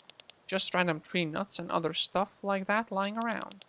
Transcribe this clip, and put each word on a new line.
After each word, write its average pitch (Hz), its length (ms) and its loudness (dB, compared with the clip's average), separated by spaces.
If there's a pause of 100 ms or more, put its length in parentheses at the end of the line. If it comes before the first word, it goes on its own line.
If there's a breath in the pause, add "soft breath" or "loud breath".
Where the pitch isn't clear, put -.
(460)
Just - 280 0
random 175 280 2
tree 180 240 0
nuts 170 340 -2
and 170 100 -6
other 165 240 2
stuff - 500 0
like 196 240 0
that 220 240 2
lying 202 260 -2
around. 226 520 -4